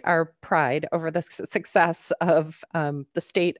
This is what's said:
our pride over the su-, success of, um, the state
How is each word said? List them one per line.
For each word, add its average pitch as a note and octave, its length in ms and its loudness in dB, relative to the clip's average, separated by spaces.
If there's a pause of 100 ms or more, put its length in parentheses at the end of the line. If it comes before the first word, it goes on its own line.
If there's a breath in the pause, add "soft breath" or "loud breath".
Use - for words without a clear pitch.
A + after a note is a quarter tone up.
our E3 360 0
pride D3+ 520 0
over D#3+ 180 -2
the E3+ 100 -2
su-, - 240 -10
success E3+ 640 0 (100)
of, D#3+ 420 2 (100)
um, C#3+ 400 -4
the E3 80 -2
state - 380 -2